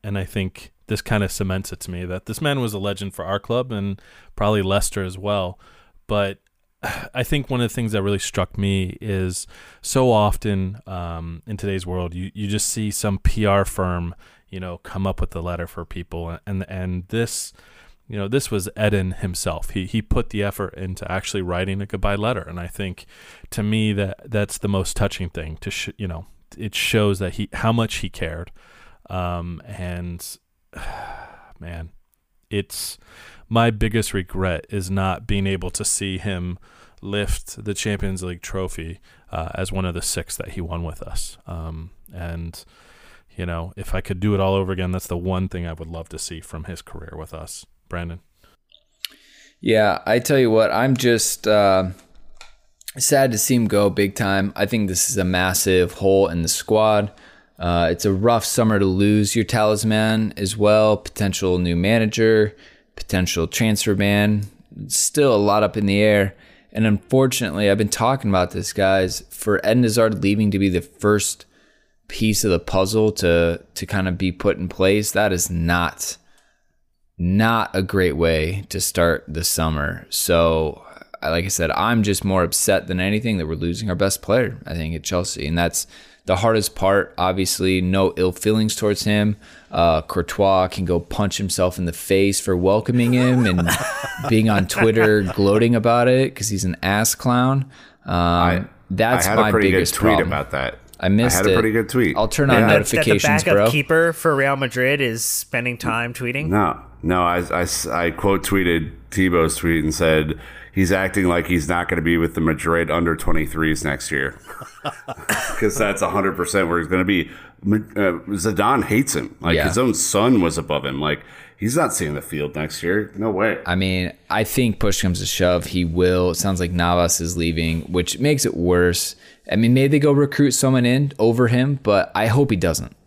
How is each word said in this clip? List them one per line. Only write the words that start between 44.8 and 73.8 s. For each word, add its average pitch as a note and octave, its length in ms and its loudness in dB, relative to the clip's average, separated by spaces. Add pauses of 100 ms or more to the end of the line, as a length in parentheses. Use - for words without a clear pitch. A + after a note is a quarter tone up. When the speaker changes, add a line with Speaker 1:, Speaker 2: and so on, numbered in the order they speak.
Speaker 1:
that's F#2 160 -6
the F2+ 80 -4
one F#2 320 -2
thing F2 180 -8
I E2+ 60 -8
would D#2+ 160 -12
love E2 220 -12
to D#2+ 80 -12
see D#2+ 220 -10
from - 240 -14
his F2+ 160 -12
career D#2+ 360 -16
with D#2 180 -14
us. - 320 -16 (220)
Brandon? E2+ 320 -8 (1400)
Speaker 2:
Yeah, G#2+ 460 2
I A#2 140 2
tell C#3 180 2
you B2 120 4
what, A2 220 4
I'm B2+ 240 2
just, A#2+ 500 0
uh, G2 440 4 (1080)
sad C3+ 340 2
to A2 60 -2
see - 160 0
him A#2 120 4
go G2+ 240 4
big G2 240 0
time. G2 420 0
I B2 100 0
think A2 220 0
this F#2 220 -2
is B2 60 -4
a G2 80 0
massive F#2 680 2
hole G2 340 4
in E2+ 140 -2
the D#2+ 60 -2
squad. G#2+ 640 2 (480)
Uh, F2 320 2
it's F2 160 -2
a G2+ 60 4
rough A2 320 2
summer A2 340 2
to G2 80 4
lose G2+ 500 2
your A2+ 80 2
talisman A2 920 0
as G2+ 200 -4
well. G#2+ 400 4
Potential F#2 600 -2
new F2 180 0
manager, A2 800 2 (400)
potential F2 500 -2
transfer G#2+ 480 0
ban. G#2 520 2 (420)
Still C#3 460 2
a - 20 4
lot G#2 260 4
up G#2 140 0
in G#2 100 -2
the G2+ 140 4
air. G#2 340 4 (380)
And A2 140 0
unfortunately, G#2+ 840 2
I've G2 80 4
been G#2+ 140 2
talking A#2+ 400 0
about F2+ 220 2
this, F#2 200 -6
guys, F#2+ 560 2
for - 300 0
Eden A#2 240 2
Hazard A2 400 2
leaving G#2 300 4
to G2 60 0
be G2 120 4
the F2+ 100 2
first - 640 0 (640)
piece G#2+ 360 0
of G#2+ 60 2
the F2 100 4
puzzle G#2+ 520 2
to, E2+ 480 2 (140)
to - 120 -8